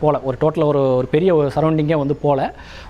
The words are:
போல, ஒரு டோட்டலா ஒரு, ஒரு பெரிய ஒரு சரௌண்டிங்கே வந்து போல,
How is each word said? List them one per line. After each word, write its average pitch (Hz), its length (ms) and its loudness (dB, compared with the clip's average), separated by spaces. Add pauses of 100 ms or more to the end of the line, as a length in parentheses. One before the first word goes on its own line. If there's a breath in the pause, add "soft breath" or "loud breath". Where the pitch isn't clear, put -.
போல, 151 200 0
ஒரு 131 200 -4
டோட்டலா 156 240 0
ஒரு, 139 320 2
ஒரு 127 140 0
பெரிய 170 240 2
ஒரு 147 200 2
சரௌண்டிங்கே 156 420 0
வந்து 143 180 -2
போல, 147 400 -2 (360 loud breath)